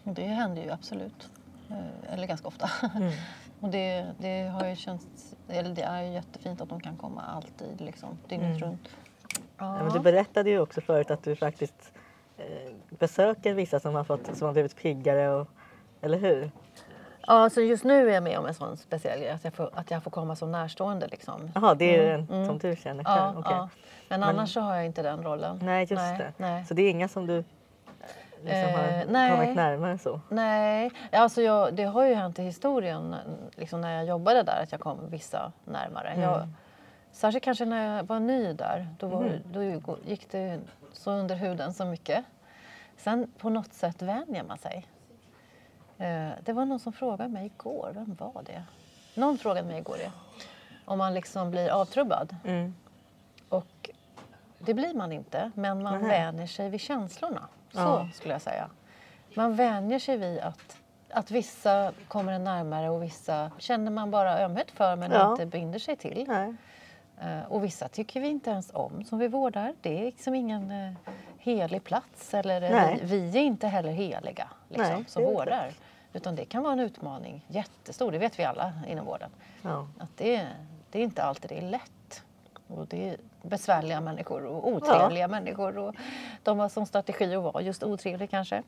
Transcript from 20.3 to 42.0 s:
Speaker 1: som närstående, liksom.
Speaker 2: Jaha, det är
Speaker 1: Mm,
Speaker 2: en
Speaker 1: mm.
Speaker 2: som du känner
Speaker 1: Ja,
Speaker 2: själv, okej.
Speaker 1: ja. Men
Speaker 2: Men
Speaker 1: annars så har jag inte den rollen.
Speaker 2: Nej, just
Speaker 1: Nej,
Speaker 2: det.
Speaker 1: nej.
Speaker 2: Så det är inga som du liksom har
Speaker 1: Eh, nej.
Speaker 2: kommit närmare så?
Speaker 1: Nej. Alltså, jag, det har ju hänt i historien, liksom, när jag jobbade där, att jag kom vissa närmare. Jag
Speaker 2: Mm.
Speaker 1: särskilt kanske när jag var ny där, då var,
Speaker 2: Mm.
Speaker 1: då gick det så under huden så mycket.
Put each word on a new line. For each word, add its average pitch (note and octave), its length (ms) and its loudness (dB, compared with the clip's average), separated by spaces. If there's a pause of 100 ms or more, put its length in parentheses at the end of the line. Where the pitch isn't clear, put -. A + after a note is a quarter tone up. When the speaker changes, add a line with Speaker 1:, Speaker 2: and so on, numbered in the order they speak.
Speaker 1:
som D#3+ 160 -4
närstående, F3 560 -2
liksom. - 480 -10
Speaker 2:
Jaha, G3 200 8
det E3+ 240 8
är D#3+ 140 6
Speaker 1:
Mm, D#3 160 -2
Speaker 2:
en F3+ 60 -2
Speaker 1:
mm. F#3+ 120 2
Speaker 2:
som G3+ 100 0
du F3 180 0
känner C#3 320 -8
Speaker 1:
Ja, G3 80 6
Speaker 2:
själv, F#3+ 240 2
okej. F#3 160 -2
Speaker 1:
ja. F3+ 140 -4 (400)
Men F#3+ 100 0
Speaker 2:
Men G3 100 4
Speaker 1:
annars G3+ 240 0
så A#3 80 0
har G3+ 140 0
jag E3+ 100 0
inte E3 160 -4
den D3+ 220 -2
rollen. D#3+ 400 -4
Speaker 2:
Nej, F#3 180 4
just F3+ 100 0
Speaker 1:
Nej, F3+ 260 0
Speaker 2:
det. D#3 200 -6
Speaker 1:
nej. F3+ 280 -4
Speaker 2:
Så E3+ 80 -4
det F3 80 4
är G3 80 8
inga F3 180 2
som F#3+ 200 -4
du E3+ 160 0 (1000)
liksom F#3 280 2
har F3 160 2
Speaker 1:
Eh, F3 200 2
nej. B3+ 240 6
Speaker 2:
kommit A#3+ 240 4
närmare E3+ 420 2
så? C3+ 220 -4 (100)
Speaker 1:
Nej. G#3+ 600 2 (200)
Alltså, A#3 300 6
jag, G#3 320 6
det G3+ 100 0
har G#3+ 220 4
ju B3+ 80 8
hänt F#3 260 0
i - 40 -4
historien, F3 720 -2 (400)
liksom, E3+ 260 -6
när E3 140 -4
jag E3 100 -2
jobbade F3+ 380 4
där, - 200 0
att D#3 80 -8
jag D#3 100 -8
kom - 180 -6 (100)
vissa - 420 -8 (140)
närmare. - 560 -8
Jag - 140 4
Speaker 2:
Mm. - 180 -4 (580)
Speaker 1:
särskilt G#3+ 320 0
kanske B3 220 0
när A3 320 -2
jag F#3 60 -4
var A3 160 -2
ny A#3 340 0
där, F3 340 -2 (120)
då G3 80 -4
var, F#3+ 160 0
Speaker 2:
Mm. E3+ 160 0 (120)
Speaker 1:
då G3 120 -4 (420)
gick G3 260 -8
det F#3+ 280 -4 (340)
så - 180 -6
under F#3+ 240 -2
huden F3+ 380 -4
så F#3 120 -4
mycket. F3 400 -2 (720)